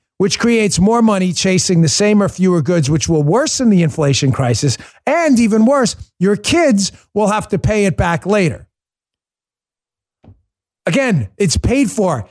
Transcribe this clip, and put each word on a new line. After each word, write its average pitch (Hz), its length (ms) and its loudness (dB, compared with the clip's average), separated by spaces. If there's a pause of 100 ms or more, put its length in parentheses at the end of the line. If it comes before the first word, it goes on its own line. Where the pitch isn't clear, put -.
(180)
which 196 220 -2
creates 226 400 0
more 220 220 2
money 190 320 0
chasing 185 480 0
the 156 80 2
same 208 340 2
or 185 60 -2
fewer 180 320 0
goods, 131 280 0
which 156 200 -2
will 160 120 2
worsen 240 480 0
the 180 140 4
inflation 143 480 0
crisis. 123 460 -2 (280)
And 302 320 2
even 220 280 2
worse, 262 320 0 (220)
your 196 180 0
kids 220 560 0 (200)
will 208 140 0
have 208 220 -4
to 190 100 -2
pay 214 240 0
it 190 140 -2
back 170 280 -2
later. 185 400 -2 (2250)
Again, 175 520 -2
it's 196 200 -2
paid 254 340 0
for. 165 400 -4